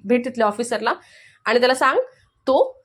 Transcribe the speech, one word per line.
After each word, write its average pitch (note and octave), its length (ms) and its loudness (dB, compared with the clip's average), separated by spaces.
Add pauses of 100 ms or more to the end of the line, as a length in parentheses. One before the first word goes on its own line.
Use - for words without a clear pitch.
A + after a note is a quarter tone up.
भेट A#3+ 200 0
तिथल्या A#3+ 220 -2
ऑफिसरला A3 460 -4 (520)
आणि A#3 140 0
त्याला B3 160 2
सांग C4+ 240 2 (420)
तो C#4 440 0